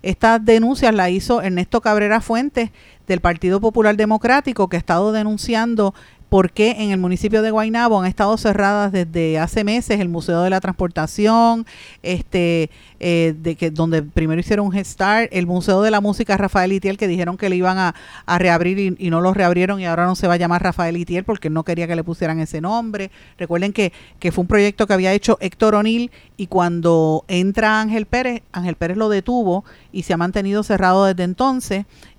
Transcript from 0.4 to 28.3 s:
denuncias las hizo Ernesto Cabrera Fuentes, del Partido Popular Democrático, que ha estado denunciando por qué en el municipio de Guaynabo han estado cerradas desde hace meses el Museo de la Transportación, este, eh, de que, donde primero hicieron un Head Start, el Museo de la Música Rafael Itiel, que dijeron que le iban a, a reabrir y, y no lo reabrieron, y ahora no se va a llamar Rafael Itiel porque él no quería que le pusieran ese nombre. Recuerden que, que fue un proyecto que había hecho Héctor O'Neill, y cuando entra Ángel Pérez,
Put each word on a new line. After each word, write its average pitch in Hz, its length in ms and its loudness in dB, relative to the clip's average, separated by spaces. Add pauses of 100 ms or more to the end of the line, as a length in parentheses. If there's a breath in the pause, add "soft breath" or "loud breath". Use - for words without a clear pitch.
denuncias 226 500 4
las 185 180 2
hizo 190 320 0
Ernesto 185 380 0
Cabrera 208 400 2
Fuentes, 233 500 -2 (360 soft breath)
del 175 140 -2
Partido 180 400 0
Popular 214 340 2
Democrático, 220 720 0
que 175 100 -4
ha - 20 0
estado 185 320 0
denunciando 214 800 -2 (340 loud breath)
por 190 220 4
qué 220 300 2
en 208 100 -2
el 196 80 0
municipio 196 460 0
de 220 80 0
Guaynabo 220 500 2
han 180 60 0
estado 208 280 0
cerradas 202 560 0
desde 165 460 -2
hace 175 260 -2
meses 214 360 0
el 180 100 -2
Museo 170 320 -2
de 185 80 2
la 190 100 0
Transportación, 208 1080 0 (340 loud breath)
este, 170 680 -2 (280 soft breath)
eh, 165 400 0
de 165 160 -4
que, 165 140 -2
donde 160 320 0
primero 160 400 -2
hicieron 208 240 -2
un 190 100 -4
Head 196 100 -4
Start, 214 460 0
el 180 140 -2
Museo 180 380 2
de 220 80 2
la 208 100 2
Música 208 340 -2
Rafael 190 380 0
Itiel, 190 240 -2
que 214 100 -2
dijeron 180 300 -2
que 202 100 -4
le 185 100 0
iban 185 200 0
a, 180 160 0 (320 loud breath)
a 175 140 0
reabrir 180 400 2
y, 190 180 0
y 180 140 -2
no 165 100 2
lo 190 140 2
reabrieron, 185 440 2
y 185 60 -6
ahora 170 220 0
no 185 80 0
se 190 120 0
va 175 60 4
a 175 40 2
llamar 175 260 0
Rafael 170 340 -2
Itiel 175 260 -4
porque 196 260 -4
él 156 40 -4
no 160 100 -2
quería 170 240 -4
que 170 80 -2
le 165 80 -4
pusieran 165 360 -4
ese 156 200 -6
nombre. 208 520 -6 (260 soft breath)
Recuerden 175 340 -2
que, 196 220 0 (240 loud breath)
que 170 140 -2
fue 185 100 -2
un 180 60 -2
proyecto 208 400 2
que 208 60 2
había 185 200 2
hecho 208 280 2
Héctor 208 340 0
O'Neill, 226 340 0 (280 soft breath)
y 185 100 -8
cuando 170 800 2
entra 202 520 0
Ángel 220 280 -2
Pérez, 247 340 -4 (100)